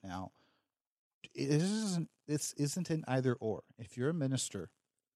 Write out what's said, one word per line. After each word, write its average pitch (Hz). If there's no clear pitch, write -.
now, 92
it 139
isn't, 185
this 147
isn't 147
an 160
either 127
or. 107
If 110
you're 127
a 165
minister 131